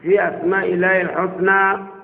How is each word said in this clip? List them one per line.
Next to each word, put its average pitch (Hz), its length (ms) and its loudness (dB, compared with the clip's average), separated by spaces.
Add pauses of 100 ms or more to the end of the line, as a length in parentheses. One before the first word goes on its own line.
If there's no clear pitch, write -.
fi 185 180 2
asma'i 180 540 -2
Allahi 185 280 2
al-husna 190 840 0 (160)